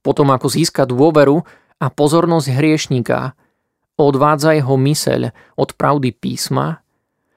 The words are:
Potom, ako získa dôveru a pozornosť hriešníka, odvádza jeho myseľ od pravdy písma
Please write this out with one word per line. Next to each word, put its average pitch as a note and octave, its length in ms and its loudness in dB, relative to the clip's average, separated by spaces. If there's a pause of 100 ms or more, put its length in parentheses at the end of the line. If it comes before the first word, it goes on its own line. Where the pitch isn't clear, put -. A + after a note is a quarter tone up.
Potom, C#3+ 320 0
ako C3 160 -2
získa D3 400 -2
dôveru C#3+ 560 4 (340)
a D#3 140 -4
pozornosť E3 560 0
hriešníka, C3 880 -2 (640)
odvádza D3 580 2
jeho C3+ 160 0
myseľ C3 560 -2 (300)
od - 160 -4
pravdy C#3 340 0
písma C3 720 -6 (540)